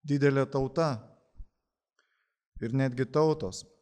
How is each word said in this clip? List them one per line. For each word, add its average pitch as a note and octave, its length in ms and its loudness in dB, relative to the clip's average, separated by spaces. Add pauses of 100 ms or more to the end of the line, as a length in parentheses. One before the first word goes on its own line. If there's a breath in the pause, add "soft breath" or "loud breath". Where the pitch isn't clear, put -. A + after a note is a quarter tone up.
didelė C#3 420 2
tauta C3+ 480 -2 (1600)
ir A2+ 160 -6
netgi C3 320 0
tautos. D3+ 600 0 (180)